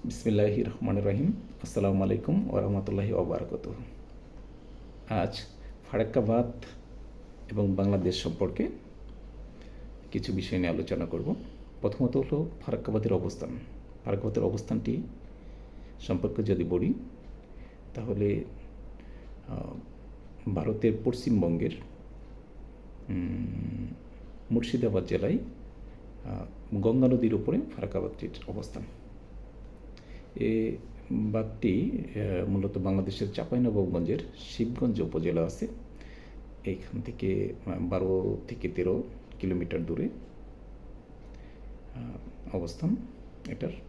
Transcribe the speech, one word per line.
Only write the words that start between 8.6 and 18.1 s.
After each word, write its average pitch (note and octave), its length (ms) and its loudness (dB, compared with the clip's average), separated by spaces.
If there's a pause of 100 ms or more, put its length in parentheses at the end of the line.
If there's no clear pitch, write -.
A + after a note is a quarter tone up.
কিছু - 200 0
বিষয় F#2+ 260 0
নিয়ে F2 120 4
আলোচনা E2+ 360 0
করব। E2 280 0 (460)
প্রথমত B2 360 4
হলো D3 320 4 (120)
ফারাক্কাবাদের G#2+ 520 2
অবস্থান। F2+ 460 0 (460)
ফারাক্কাবাদের G#2 380 2
অবস্থানটি G#2+ 600 2 (1000)
সম্পর্কে - 420 2
যদি F#2 220 4
বলি, F2+ 300 4 (1000)
তাহলে, G#2 500 2 (1040)